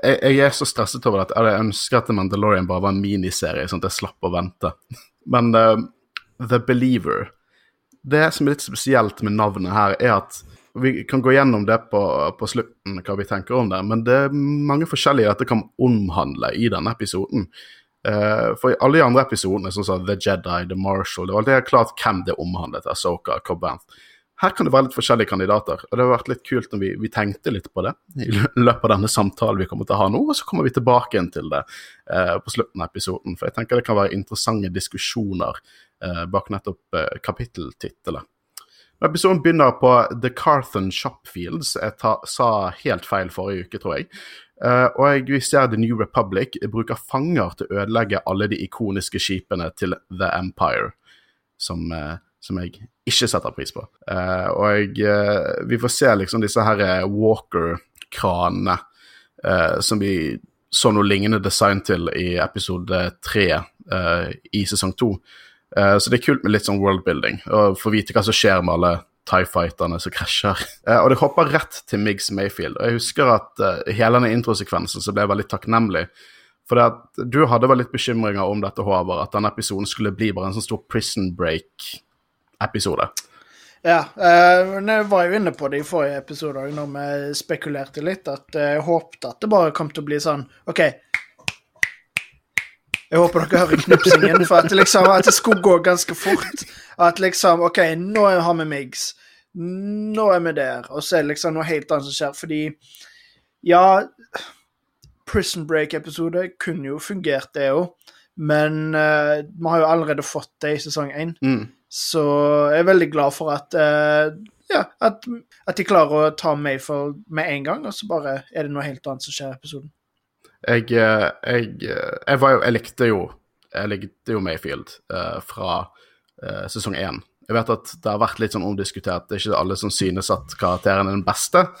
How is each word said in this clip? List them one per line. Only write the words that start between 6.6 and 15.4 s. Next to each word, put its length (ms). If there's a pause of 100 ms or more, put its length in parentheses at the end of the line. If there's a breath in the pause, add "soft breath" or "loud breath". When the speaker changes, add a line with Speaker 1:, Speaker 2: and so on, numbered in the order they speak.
Speaker 1:
det 280
som 140
er 40
litt 80
spesielt 640
med 100
navnet 380
her, 260
er 200
at 260 (320 soft breath)
vi 300
kan 160
gå 100
gjennom 340
det 240
på, 480
på 120
slutten, 520
hva 160
vi 60
tenker 320
om 140
det, 160
men 180
det 100
er 160
mange 560
forskjellige 520
dette 100